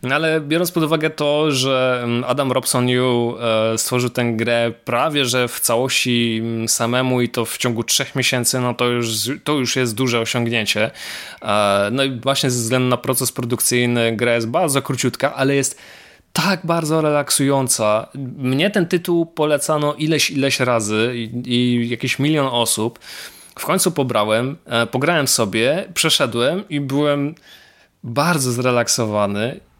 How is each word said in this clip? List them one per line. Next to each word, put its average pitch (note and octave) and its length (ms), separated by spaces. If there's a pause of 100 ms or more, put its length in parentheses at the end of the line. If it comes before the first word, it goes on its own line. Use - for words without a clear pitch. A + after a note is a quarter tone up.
(120)
ale D#3 280
biorąc E3 320
pod D#3+ 120
uwagę D#3 260
to, D3 400
że, B2+ 540
mm, A#2+ 200
Adam C3 280
Robson B2 360
Yu, B2 520
e, A2+ 380
stworzył B2 320
tę A#2+ 220
grę A#2 400 (120)
prawie C#3+ 400
że B2 240
w - 120
całości, A#2+ 800
mm, A2+ 260
samemu B2+ 520
i A#2+ 80
to A#2 160
w - 140
ciągu A#2 260
trzech - 320
miesięcy, B2+ 440
no B2 140
to B2 120
już A#2+ 300
z-, A2+ 280
to D3 80
już C3+ 240
jest B2 180
duże A#2+ 260
osiągnięcie. A2+ 680 (520)
E, G2+ 500
no C3+ 120
i C3 160
właśnie C3+ 300
ze B2 120
względu B2+ 260
na B2 80
proces B2+ 360
produkcyjny A#2+ 840
gra A#2+ 180
jest A#2 140
bardzo C#3 340
króciutka, C3+ 520
ale C#3 200
jest C#3 240 (540)
tak F3+ 320
bardzo D#3+ 360
relaksująca. C3+ 1040 (300)
Mnie C3+ 340
ten F#3+ 160
tytuł E3+ 400
polecano D3+ 680
ileś, D#3 360
ileś C3+ 300
razy A#2 540
i, A#2+ 400
i A#2+ 340
jakieś A#2+ 300
milion D3 280
osób. A#2 520 (600)
W - 80
końcu F#3 260
pobrałem, A#2 640 (100)
e, A#2 200
pograłem C#3+ 420
sobie, A#2+ 680
przeszedłem C#3+ 760
i C#3+ 120
byłem C#3+ 540 (680)
bardzo C3+ 480
zrelaksowany. A#2 1080 (200)